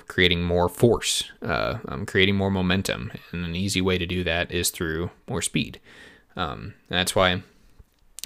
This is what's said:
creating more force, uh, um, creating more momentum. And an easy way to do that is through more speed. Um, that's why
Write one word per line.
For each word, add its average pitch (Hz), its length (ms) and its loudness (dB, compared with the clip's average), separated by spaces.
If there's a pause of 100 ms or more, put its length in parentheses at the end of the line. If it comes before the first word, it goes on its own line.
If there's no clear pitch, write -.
creating 87 380 4
more 87 240 2
force, - 560 2 (180)
uh, 64 360 -2 (100)
um, 78 180 -6
creating 98 300 4
more 98 140 2
momentum. 92 600 0 (220)
And 87 120 -6
an 85 120 -6
easy 95 240 0
way 92 180 2
to 90 80 -2
do 90 180 -2
that 85 280 -2
is 87 180 0
through 82 400 -4 (180)
more - 140 -4
speed. - 380 -4 (560)
Um, 73 380 -8 (140)
that's 90 280 0
why 92 260 4 (840)